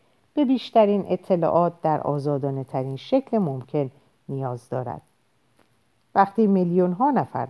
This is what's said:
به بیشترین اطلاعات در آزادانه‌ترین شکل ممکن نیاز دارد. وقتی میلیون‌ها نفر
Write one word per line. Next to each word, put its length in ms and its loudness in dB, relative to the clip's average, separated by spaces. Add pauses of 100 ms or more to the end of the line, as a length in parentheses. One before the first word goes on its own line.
(340)
به 120 2
بیشترین 600 2
اطلاعات 760 0
در 200 0
آزادانه‌ترین 960 -4
شکل 420 -2
ممکن 540 -4 (380)
نیاز 400 -8
دارد. 320 -8 (1120)
وقتی 320 4
میلیون‌ها 640 2
نفر 380 -2